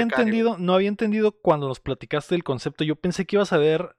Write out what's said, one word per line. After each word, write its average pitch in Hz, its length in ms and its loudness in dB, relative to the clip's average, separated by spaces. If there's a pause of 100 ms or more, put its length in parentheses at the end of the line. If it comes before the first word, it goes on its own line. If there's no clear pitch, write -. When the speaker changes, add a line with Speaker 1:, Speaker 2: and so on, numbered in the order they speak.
Speaker 1:
precario. 233 180 2
Speaker 2:
entendido, 226 340 0
no 180 160 0
había 196 140 4
entendido 214 440 0
cuando 147 360 0
nos 127 100 -6
platicaste - 560 -6
del 175 80 0
concepto. 139 400 -4
Yo 156 140 0
pensé 180 280 -2
que 202 120 -2
ibas 202 160 2
a 175 60 4
ver, 160 400 0